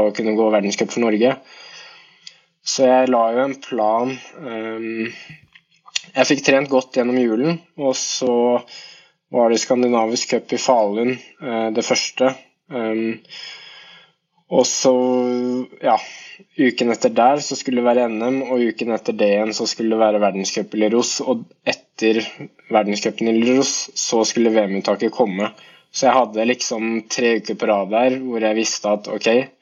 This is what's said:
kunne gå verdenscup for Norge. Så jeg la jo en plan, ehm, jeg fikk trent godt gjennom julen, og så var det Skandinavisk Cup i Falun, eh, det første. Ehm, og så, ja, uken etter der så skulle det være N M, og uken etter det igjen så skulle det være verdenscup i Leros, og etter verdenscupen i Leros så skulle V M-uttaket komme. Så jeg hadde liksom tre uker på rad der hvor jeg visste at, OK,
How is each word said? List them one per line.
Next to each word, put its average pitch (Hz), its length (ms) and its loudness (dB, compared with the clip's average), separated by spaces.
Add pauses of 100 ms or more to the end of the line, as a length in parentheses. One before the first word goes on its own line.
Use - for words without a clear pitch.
(140)
kunne 110 240 -2
gå 110 140 2
verdenscup 101 420 0
for 120 120 -2
Norge. 113 260 2 (1300)
Så 135 200 2
jeg 127 240 4
la 117 140 4 (100)
jo 127 120 0
en 135 160 -8
plan, 117 520 0 (280)
ehm, 113 680 -8 (1000)
jeg 131 160 2
fikk 139 180 2
trent 139 240 2
godt 131 300 0
gjennom 123 180 0
julen, 127 420 0 (180)
og 131 200 0
så - 360 -2 (1000)
var 120 180 4
det 113 140 2
Skandinavisk 123 720 0
Cup - 180 -4
i 120 60 -4
Falun, 117 560 2
eh, 113 580 -6
det 113 120 0
første. - 440 0 (400)
Ehm, 113 500 -4 (1300)
og 131 160 4
så, - 280 0 (880)
ja, 117 140 2 (600)
uken 120 340 2
etter 120 180 0
der 123 320 4
så 139 160 -8
skulle 127 220 -2
det 120 80 0
være 123 180 4
N 110 160 -6
M, 127 140 -2 (140)
og 127 120 0
uken 117 320 -2
etter 110 240 -4
det 107 140 4
igjen 107 240 0
så 117 100 -4
skulle 110 300 -2
det 110 60 2
være 107 200 4
verdenscup 98 520 -2
i 107 80 0
Leros, 117 400 2
og 120 200 -2 (240)
etter 110 540 -2 (500)
verdenscupen 107 600 0
i 113 80 2
Leros 127 340 2 (260)
så - 280 0
skulle 113 280 2
V 110 140 4
M-uttaket 98 460 -2
komme. 101 340 -2 (420)
Så - 160 -2
jeg 123 80 4
hadde 110 360 2
liksom 113 600 -4
tre 117 300 2
uker 104 180 -6
på 110 120 0
rad 101 200 0
der 127 320 2
hvor 117 200 -4
jeg 110 160 0
visste 110 340 -2
at, 208 180 -4
OK, - 160 -4 (360)